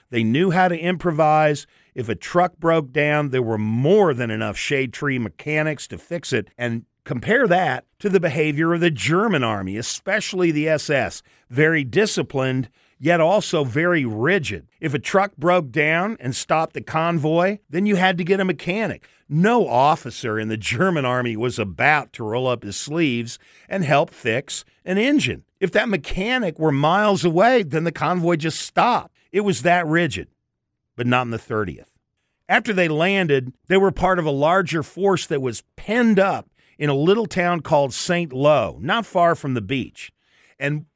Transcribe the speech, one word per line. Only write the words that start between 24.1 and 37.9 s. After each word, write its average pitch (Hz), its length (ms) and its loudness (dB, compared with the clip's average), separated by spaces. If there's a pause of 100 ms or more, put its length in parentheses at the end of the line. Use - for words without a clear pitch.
fix - 540 -4 (200)
an 190 140 -2
engine. 214 440 0 (160)
If 190 140 -2
that 233 160 2
mechanic 196 720 -4
were 156 100 2
miles 170 540 2
away, 208 400 4
then 156 180 -2
the 170 80 -2
convoy 170 460 0
just 156 240 -4
stopped. - 560 0 (160)
It 185 80 2
was 202 220 0
that 175 220 4
rigid, 151 440 0 (640)
but 120 140 -4
not 123 140 4
in 120 80 -4
the 113 80 -4
thirtieth. 104 520 -6 (580)
After 226 240 0
they 185 140 2
landed, 156 640 0 (140)
they 180 100 2
were 196 140 4
part 185 300 0
of 156 60 -2
a 156 40 0
larger 151 540 0
force 190 420 -2
that 143 160 -2
was 123 220 -6 (100)
penned 226 460 2
up 175 280 0 (300)
in 147 100 0
a 143 60 2
little 190 320 2
town 175 360 -2
called 143 300 2